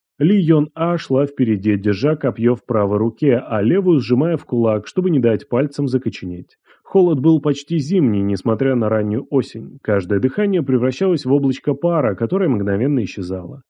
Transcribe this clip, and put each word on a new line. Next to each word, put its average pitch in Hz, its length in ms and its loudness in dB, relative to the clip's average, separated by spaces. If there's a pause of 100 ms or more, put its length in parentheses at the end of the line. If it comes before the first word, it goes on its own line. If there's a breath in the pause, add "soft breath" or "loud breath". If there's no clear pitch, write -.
(180)
Ли 190 220 4
Йон 151 340 2
А 170 240 -2
шла 139 280 0
впереди, 110 500 0
держа 104 400 0
копьё 120 400 0
в - 100 -20
правой 104 320 0
руке, 117 380 2
а 110 260 -4
левую 170 380 2
сжимая 127 360 0
в - 100 -14
кулак, 110 420 0
чтобы 185 220 -2
не 147 100 2
дать 113 280 0
пальцам 143 380 -2
закоченеть. 104 680 -6 (340 soft breath)
Холод 175 300 2
был 160 180 4
почти 151 380 -2
зимний, 135 460 0
несмотря 110 520 0
на 117 140 0
раннюю 107 400 -2
осень. - 540 -4
Каждое 101 380 0
дыхание 185 420 0
превращалось 131 640 0
в 127 40 -2
облачко 139 440 0
пара, 143 400 0
которое 175 340 -2
мгновенно 107 560 0
исчезало. 90 640 -10